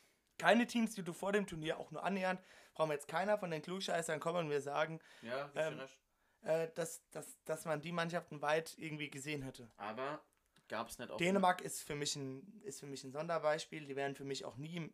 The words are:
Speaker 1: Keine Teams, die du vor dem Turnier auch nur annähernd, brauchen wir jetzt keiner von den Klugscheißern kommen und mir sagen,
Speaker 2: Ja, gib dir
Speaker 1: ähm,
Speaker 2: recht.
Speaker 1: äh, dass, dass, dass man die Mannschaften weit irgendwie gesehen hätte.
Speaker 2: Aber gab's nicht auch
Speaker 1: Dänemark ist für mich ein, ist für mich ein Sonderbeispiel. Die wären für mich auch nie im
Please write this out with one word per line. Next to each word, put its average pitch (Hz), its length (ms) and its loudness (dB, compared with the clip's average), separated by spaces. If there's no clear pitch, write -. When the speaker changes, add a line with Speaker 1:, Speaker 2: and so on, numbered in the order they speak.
Speaker 1:
Keine 220 300 6
Teams, 226 280 0
die 196 80 -4
du 170 100 -4
vor 185 180 -2
dem 202 160 4
Turnier 160 320 -4
auch - 120 -12
nur 151 120 -6
annähernd, 185 380 0
brauchen 156 160 2
wir 151 60 0
jetzt 147 120 -8
keiner 190 300 2
von 185 140 -4
den 156 100 -2
Klugscheißern 175 580 -2
kommen 170 200 -2
und 165 80 0
mir 147 140 2
sagen, 151 380 -2
Speaker 2:
Ja, 127 240 -6
gib 143 80 -14
dir 160 80 -2
Speaker 1:
ähm, 151 180 -2
Speaker 2:
recht. 135 200 -14
Speaker 1:
äh, 160 320 2
dass, - 380 -6
dass, - 340 -12
dass 156 200 -4
man 151 160 0
die 165 100 -8
Mannschaften 165 500 -2
weit 156 360 2
irgendwie 151 320 -6
gesehen 143 340 -6
hätte. 127 340 -12
Speaker 2:
Aber 131 440 -4
gab's 113 300 -4
nicht 120 140 -8
auch - 60 -6
Speaker 1:
Dänemark 180 440 10
ist - 220 -6
für - 120 -6
mich 147 200 0
ein, 139 480 -8
ist 139 160 -10
für 151 80 -12
mich 139 160 -8
ein 135 80 -10
Sonderbeispiel. 156 760 0
Die 139 100 -6
wären 139 200 0
für - 100 -10
mich 135 180 -4
auch - 140 -8
nie 156 200 -8
im 160 160 -6